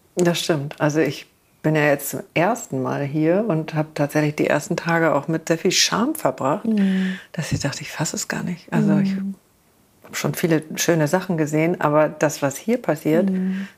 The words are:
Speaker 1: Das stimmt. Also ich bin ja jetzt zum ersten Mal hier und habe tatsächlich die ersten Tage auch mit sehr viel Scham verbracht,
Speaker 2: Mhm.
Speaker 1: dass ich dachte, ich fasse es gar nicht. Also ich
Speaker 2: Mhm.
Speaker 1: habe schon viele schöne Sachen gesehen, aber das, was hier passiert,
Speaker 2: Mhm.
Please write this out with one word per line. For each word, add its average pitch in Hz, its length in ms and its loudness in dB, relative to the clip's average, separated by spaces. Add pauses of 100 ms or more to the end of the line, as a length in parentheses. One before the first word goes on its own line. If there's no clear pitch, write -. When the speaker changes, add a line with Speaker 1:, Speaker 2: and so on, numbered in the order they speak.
(140)
Speaker 1:
Das 170 240 2
stimmt. 147 420 -2
Also 151 200 2
ich - 260 -2 (360)
bin 156 120 2
ja 151 120 2
jetzt 143 240 2
zum 139 100 -6 (120)
ersten 165 480 0
Mal 135 240 -4
hier 156 440 2
und 160 260 -2
habe 151 200 -2
tatsächlich 151 420 0
die 151 100 0
ersten 156 300 0
Tage 165 400 2
auch 143 100 -2
mit 160 220 -2
sehr 165 100 2
viel 180 140 0
Scham 220 420 0
verbracht, 139 500 -2
Speaker 2:
Mhm. 190 520 0 (160)
Speaker 1:
dass - 180 -8
ich 104 80 0
dachte, - 240 -4
ich - 80 -12
fasse - 240 -4
es - 140 -6
gar - 160 -6
nicht. - 280 -8
Also 202 260 4
ich 196 180 0
Speaker 2:
Mhm. 196 180 -6 (720)
Speaker 1:
habe - 100 -16
schon 147 200 -2
viele 160 280 2 (140)
schöne 160 320 2
Sachen 185 280 0
gesehen, 156 440 0
aber 151 280 4
das, 151 320 -2
was 139 160 0
hier 240 240 -2
passiert, 160 500 2
Speaker 2:
Mhm. 190 360 -2 (120)